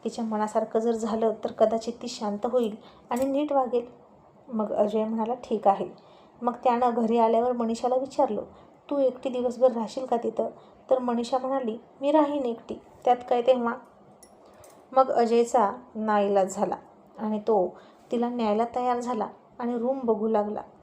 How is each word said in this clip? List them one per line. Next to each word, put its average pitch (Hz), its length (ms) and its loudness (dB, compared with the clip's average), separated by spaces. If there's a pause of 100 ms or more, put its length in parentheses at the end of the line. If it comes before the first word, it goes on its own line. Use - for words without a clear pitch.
तिच्या 226 200 -6
मनासारखं 220 540 0
जर 226 140 2
झालं 220 400 0 (120)
तर 233 80 -4
कदाचित 226 400 2 (100)
ती 240 60 -8
शांत 208 380 -6
होईल 226 280 0 (360)
आणि 247 140 0
नीट 285 280 0
वागेल." 247 340 0 (640)
मग 214 240 -4
अजय 214 320 0
म्हणाला, 220 300 -4 (100)
"ठीक 208 240 0
आहे." 196 200 0 (540)
मग 240 120 -2 (100)
त्यानं 240 300 2
घरी 233 240 2
आल्यावर 226 340 4
मनीषाला 240 440 -2
विचारलं, 262 480 0 (440)
"तू 285 100 -2
एकटी 254 300 0
दिवसभर 247 440 2
राहशील 233 340 -6
का 247 100 0
तिथं?" 226 320 -4 (400)
तर 254 100 4
मनीषा 240 400 -2
म्हणाली, 254 380 -4 (240)
"मी 285 120 0
राहीन 294 340 2
एकटी, 233 280 -8 (300)
त्यात 247 120 4 (120)
काय 240 140 2
तेव्हा?" 240 320 2 (1200)
मग 262 180 4
अजयचा 233 600 4 (240)
नाईलाज 202 640 2
झाला 190 200 -2 (420)
आणि 214 200 -4
तो 208 280 2 (440)
तिला 240 180 -2
न्यायला 226 360 0 (100)
तयार 247 260 0
झाला 233 280 -4 (300)
आणि 240 200 -4
रूम 254 260 -2
बघू 220 240 0
लागला. 208 340 0 (200)